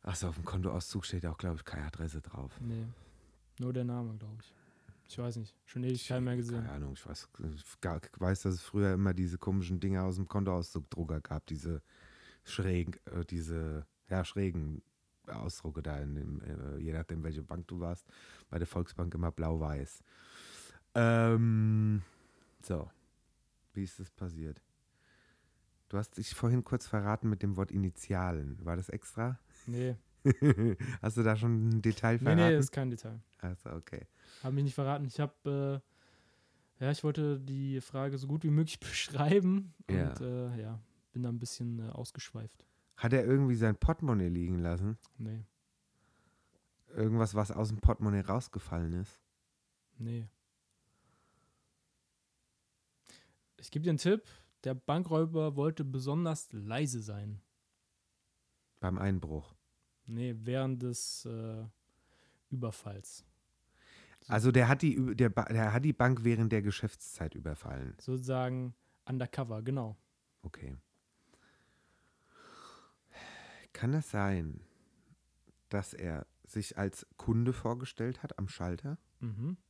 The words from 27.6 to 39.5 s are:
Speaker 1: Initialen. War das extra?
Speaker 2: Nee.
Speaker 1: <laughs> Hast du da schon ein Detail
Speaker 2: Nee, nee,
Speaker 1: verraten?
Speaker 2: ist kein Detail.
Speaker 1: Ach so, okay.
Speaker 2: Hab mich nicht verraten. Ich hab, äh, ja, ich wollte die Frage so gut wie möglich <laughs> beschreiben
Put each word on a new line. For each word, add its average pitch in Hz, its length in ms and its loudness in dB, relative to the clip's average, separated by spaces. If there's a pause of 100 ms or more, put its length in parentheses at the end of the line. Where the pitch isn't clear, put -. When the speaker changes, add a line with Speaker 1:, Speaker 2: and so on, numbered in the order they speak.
Speaker 1:
Initialen. 90 920 -2
War 85 120 -2
das 95 140 -6
extra? 120 500 -6 (260)
Speaker 2:
Nee. 123 300 -2 (280)
Speaker 1:
<laughs> 117 520 6 (260)
Hast 107 160 0
du 117 60 4
da 110 120 6
schon 113 340 2
ein 113 120 4
Detail 113 400 2
Speaker 2:
Nee, 135 140 6
nee, - 0 -
Speaker 1:
verraten? 170 220 8
Speaker 2:
ist 135 140 2
kein 135 180 -2
Detail. 113 300 -8 (220)
Speaker 1:
Ach 90 160 -2
so, - 140 -14
okay. - 360 -10 (360)
Speaker 2:
Hab 131 100 -2
mich 139 100 2
nicht 139 120 0
verraten. 143 300 0
Ich 127 140 -6
hab, - 260 -2
äh, 139 280 0 (1080)
ja, 135 120 2
ich 147 120 -2
wollte 147 360 2
die 135 420 -2
Frage 139 360 -4
so 135 100 -6
gut 151 160 0
wie 160 60 4
möglich 156 300 4
<laughs> - 20 -14
beschreiben 185 920 4 (160)